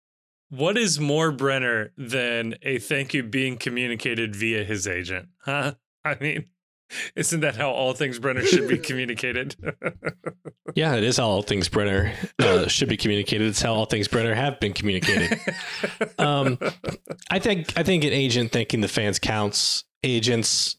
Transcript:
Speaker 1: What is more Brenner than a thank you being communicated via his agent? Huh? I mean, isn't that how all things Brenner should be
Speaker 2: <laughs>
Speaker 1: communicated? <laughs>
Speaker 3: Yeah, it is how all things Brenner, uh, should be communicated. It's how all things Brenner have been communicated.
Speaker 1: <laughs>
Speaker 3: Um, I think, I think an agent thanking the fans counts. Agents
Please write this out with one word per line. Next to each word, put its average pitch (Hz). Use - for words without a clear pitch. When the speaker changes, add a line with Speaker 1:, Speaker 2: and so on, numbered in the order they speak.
Speaker 1:
What 160
is 165
more 151
Brenner 127
than 120
a 135
thank 139
you 139
being 127
communicated 117
via 110
his 98
agent? 90
Huh? 139
I 151
mean, 147
isn't 165
that 147
how 135
all 127
things 131
Brenner 127
should 175
be 127
Speaker 2:
<laughs> -
Speaker 1:
communicated? 127
<laughs> -
Speaker 3:
Yeah, 156
it 107
is 120
how 123
all 101
things 101
Brenner, 98
uh, 92
should -
be 110
communicated. 104
It's 104
how 120
all 110
things 104
Brenner 113
have 135
been 104
communicated. 95
Speaker 1:
<laughs> -
Speaker 3:
Um, 139
I 185
think, 185
I 170
think 175
an 147
agent 120
thanking 117
the 98
fans 104
counts. -
Agents 117